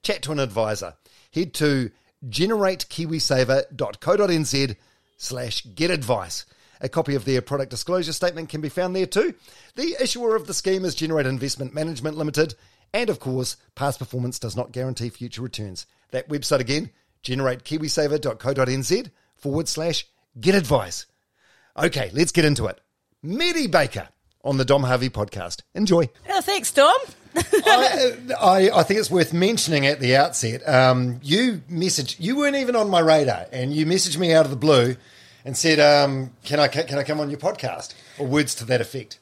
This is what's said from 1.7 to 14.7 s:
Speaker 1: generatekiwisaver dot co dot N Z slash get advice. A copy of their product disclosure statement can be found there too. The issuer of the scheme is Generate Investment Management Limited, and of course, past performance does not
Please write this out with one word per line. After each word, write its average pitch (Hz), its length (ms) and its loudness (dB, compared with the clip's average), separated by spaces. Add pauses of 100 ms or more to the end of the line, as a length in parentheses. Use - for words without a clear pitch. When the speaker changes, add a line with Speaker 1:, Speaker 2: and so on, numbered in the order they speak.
Speaker 1:
generatekiwisaver 156 1500 0
dot 110 240 -6
co 180 160 2
dot 202 140 2
N 156 160 0
Z 135 300 -2 (420)
slash 123 440 -8 (120)
get 165 160 -2
advice. 113 560 -4 (340)
A 131 80 -6
copy 147 260 -2
of 123 120 -4
their 131 160 0
product 139 280 -6
disclosure 160 440 -4
statement 165 340 -4
can 156 140 -8
be 151 80 -6
found 180 260 -4
there 185 100 0
too. 254 280 -2 (400)
The 320 260 -6
issuer 240 340 -2
of 220 120 -2
the 185 80 -8
scheme 190 320 -2
is 156 80 -4
Generate 156 320 -2
Investment 131 480 -6
Management 151 420 -6
Limited, 151 380 -2 (400)
and 226 160 0
of - 100 -4
course, 127 380 -4 (160)
past 139 240 -4
performance 123 400 -6
does 110 180 -8
not 123 160 -6